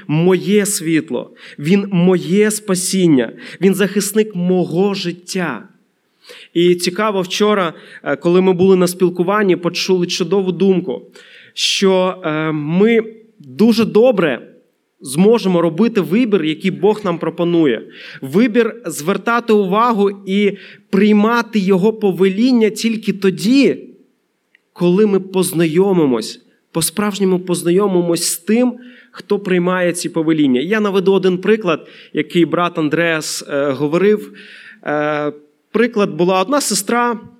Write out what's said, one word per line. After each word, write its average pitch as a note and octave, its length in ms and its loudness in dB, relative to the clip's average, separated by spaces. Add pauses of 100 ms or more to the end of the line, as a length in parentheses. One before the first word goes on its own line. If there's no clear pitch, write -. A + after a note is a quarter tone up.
моє F3+ 580 2
світло, D#3 680 -4 (280)
він G3 320 0
моє F3+ 600 2
спасіння, F3+ 800 0 (300)
він F#3 140 4
захисник G#3 600 -2
мого F3+ 580 0
життя. F3 720 -8 (880)
І F3 220 4
цікаво, F#3+ 460 -2
вчора, F#3+ 520 0 (300)
е, C#3+ 120 -4
коли F3 260 2
ми F#3 120 2
були F#3+ 220 4
на F3+ 120 4
спілкуванні, F3+ 680 0
почули F3 520 -2
чудову F#3 440 -2
думку, E3+ 500 0 (520)
що, F#3 680 0
е, D#3 280 -2
ми F#3 520 2 (360)
дуже G#3 460 2
добре F3+ 640 2 (520)
зможемо F3+ 600 2
робити F#3+ 400 0
вибір, G3+ 420 0
який D#3+ 280 -2
Бог G#3 320 0
нам G3+ 160 -4
пропонує. D#3+ 600 0 (400)
Вибір A3 640 0
звертати G3+ 680 -2
увагу G3+ 580 2 (140)
і F#3+ 320 0 (320)
приймати G#3+ 680 2
Його G3 340 2
повеління G#3 760 2
тільки A3 440 -4
тоді, G3 760 0 (840)
коли F3+ 320 2
ми G3 140 0
познайомимось, E3+ 1200 0 (300)
по-справжньому F#3+ 680 -2
познайомимось F3 840 0
з - 140 -4
тим, A#3+ 360 0 (380)
хто - 280 -4
приймає F3+ 540 0
ці E3+ 160 -8
повеління. D3+ 520 0
Я G#3 180 -2
наведу G3 340 0
один F#3 240 2
приклад, F#3+ 500 -2 (260)
який D#3+ 320 0
брат E3+ 340 -2
Андреас, D#3+ 720 -2
е, C#3+ 220 -2
говорив. F3 600 0 (540)
Е, D3+ 460 -4 (400)
приклад, G#3+ 420 0
була F3+ 280 0
одна C#4 200 -2
сестра A#3 580 -2 (200)